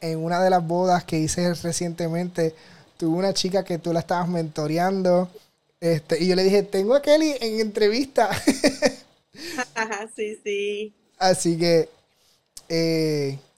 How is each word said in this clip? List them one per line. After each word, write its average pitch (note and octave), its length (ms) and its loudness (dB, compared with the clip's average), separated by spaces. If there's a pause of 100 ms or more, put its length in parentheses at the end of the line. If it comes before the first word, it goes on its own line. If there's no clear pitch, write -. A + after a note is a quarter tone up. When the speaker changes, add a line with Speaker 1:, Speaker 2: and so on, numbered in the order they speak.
Speaker 1:
en D#3+ 200 -6
una F3 220 0
de F#3 60 4
las F3+ 180 2
bodas F3 380 0
que D#3+ 140 -2
hice F3 340 0
recientemente, E3+ 1000 -4 (420)
tuve E3 220 0
una F#3+ 160 0
chica F#3+ 300 -2
que F3 140 -4
tú E3+ 140 -4
la E3+ 80 0
estabas F3 280 -2
mentoreando, F3 1000 0 (520)
este, D#3+ 420 0
y F#3 60 2
yo F3+ 80 4
le F#3+ 80 4
dije, G3 180 4
"Tengo G3 320 0
a C#4+ 80 2
Kelly D4+ 380 4
en A3 200 -2
entrevista". G#3+ 720 0
<laughs> C4+ 680 0 (1120)
Speaker 2:
Sí, G#3+ 300 -6
sí. G#3 500 -6 (240)
Speaker 1:
Así F3+ 380 2
que, E3 320 2 (800)
eh, D#3 720 -2 (200)